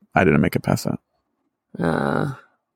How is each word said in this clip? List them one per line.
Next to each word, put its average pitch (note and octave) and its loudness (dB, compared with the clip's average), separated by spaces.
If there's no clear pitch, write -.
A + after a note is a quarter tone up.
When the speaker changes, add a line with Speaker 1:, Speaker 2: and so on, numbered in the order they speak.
Speaker 1:
I G2 4
didn't D2 4
make E2 0
it - -2
past - 0
that. - -4
Speaker 2:
Uh, D3+ -2